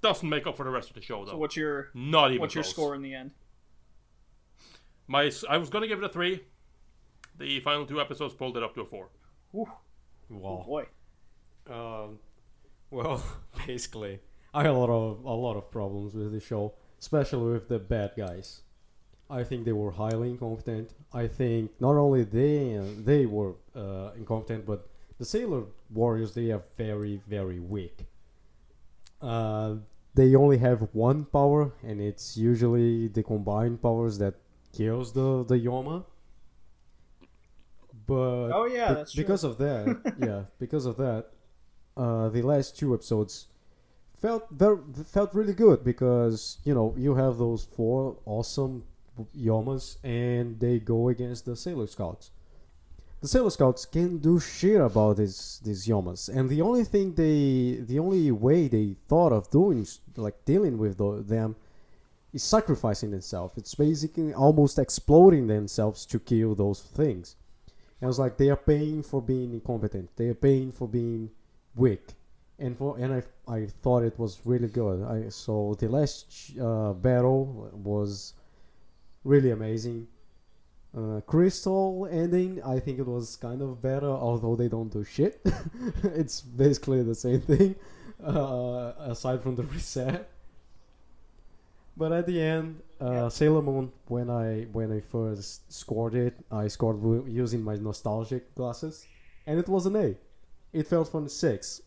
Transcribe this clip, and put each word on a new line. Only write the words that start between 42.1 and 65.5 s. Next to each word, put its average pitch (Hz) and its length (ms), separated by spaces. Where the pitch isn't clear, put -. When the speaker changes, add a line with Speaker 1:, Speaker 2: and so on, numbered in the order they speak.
Speaker 3:
the 120 120
last 139 360
two 135 160
episodes - 520
felt 226 300
ver-, 180 320
felt 202 280
really 202 200
good 185 300
because, 120 800
you 147 100
know, 113 220
you 131 180
have 127 240
those 117 260
four 123 520
awesome 117 580
Yomas, 117 680
and 120 580
they 120 200
go 117 300
against 120 340
the 120 100
Sailor 131 320
Scouts. - 440
The 143 80
Sailor 247 220
Scouts 131 340
can 175 340
do 160 220
shit 196 400
about 107 380
these, - 440
these 101 240
Yomas, 95 480
and 131 140
the 147 140
only 233 220
thing 196 300
they, 139 680
the 120 160
only 170 320
way 131 360
they 107 300
thought 165 240
of 104 180
doing, 156 320
s-, - 180
like, 104 300
dealing 151 320
with 104 180
tho-, 104 240
them 110 340
is 139 100
sacrificing 120 680
themselves. 92 480
It's - 160
basically 151 580
almost 143 460
exploding 151 680
themselves 107 580